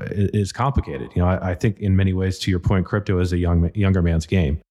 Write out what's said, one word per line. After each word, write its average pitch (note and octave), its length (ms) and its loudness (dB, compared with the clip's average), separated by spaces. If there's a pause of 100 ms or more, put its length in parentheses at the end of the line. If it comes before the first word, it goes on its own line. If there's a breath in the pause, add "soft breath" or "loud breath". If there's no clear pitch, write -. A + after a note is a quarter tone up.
i-, - 300 -2
is G2+ 200 -2
complicated. - 640 -4
You E2+ 60 2
know, F2+ 60 4
I, F#2+ 220 0
I F2 60 -2
think - 240 -2
in F#2+ 160 2
many F#2+ 160 2
ways, F#2 280 -2
to - 100 -2
your F2+ 100 0
point, F#2 260 0
crypto G#2 320 -2
is F2+ 140 0
a F2+ 60 0
young, F2 360 2
younger F#2+ 280 2
man's E2 220 2
game. D2+ 360 0 (100)